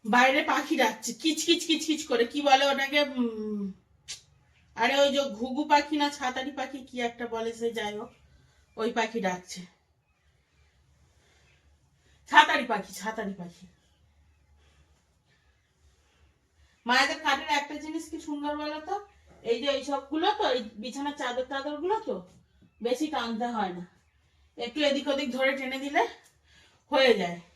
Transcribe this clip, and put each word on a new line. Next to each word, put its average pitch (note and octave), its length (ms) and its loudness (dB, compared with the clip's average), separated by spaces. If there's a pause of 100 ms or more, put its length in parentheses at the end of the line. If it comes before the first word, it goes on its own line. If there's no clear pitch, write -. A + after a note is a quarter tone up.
বাইরে C4 360 6 (100)
পাখি D4+ 300 0
ডাকছে - 300 0 (100)
কিচ D#4 240 0
কিচ E4 220 2
কিচ D#4 220 2
কিচ - 200 0
করে, A#3+ 140 2 (100)
কি D4 140 -2
বলে C4+ 240 8
ওটাকে, C#4 280 0 (200)
উম, G#3+ 420 -2 (1160)
আরে B3 260 2
ওই C#4 120 6
যে C#4 60 4 (160)
ঘুঘু B3 340 -4
পাখি D4 300 4
না C#4+ 60 4 (100)
ছাতারি C4 420 -4
পাখি C4+ 200 -6 (100)
কি B3 60 -18 (140)
একটা A#3+ 240 -8
বলে, A3+ 260 -4
সে A#3 80 -2 (100)
যাই G#3 220 -4
হোক, A#3+ 120 -12 (680)
ওই A3+ 200 -2
পাখি A3+ 300 -2
ডাকছে, F3+ 340 -6 (2750)
ছাতারি D#4 400 8
পাখি, G3 280 -2
ছাতারি G#3+ 420 -6
পাখি। F3 240 -16 (3250)
মায়েদের C#4 400 4
খাটের C#4 240 0 (100)
একটা D4 240 -6
জিনিস D#4+ 280 -6
কি D#4+ 60 -10 (100)
সুন্দর C#4+ 340 -4
বলো D4+ 260 -6
তো, G4 80 -2 (480)
এই A#3 180 0
যে C#4+ 60 -2 (100)
এই C#4 120 -4
সবগুলো D#4 380 -2 (120)
তো, G4 60 0 (100)
এই B3+ 60 0 (220)
বিছানার C#4 380 -6
চাদর B3+ 300 -4
টাদর C#4 320 -6
গুলো G4+ 140 0 (100)
তো G#3 80 -4 (720)
বেশি B3+ 260 0
টানতে A#3 420 -2
হয় F#3+ 220 -2
না, F3 60 -12 (760)
একটু A#3 220 -6 (100)
এদিক - 220 0
ওদিক C#4 260 -2
ধরে C4+ 220 2
টেনে C4 260 -6
দিলে D4+ 180 2 (880)
হয়ে C4 300 6
যায়। F3 180 -4 (160)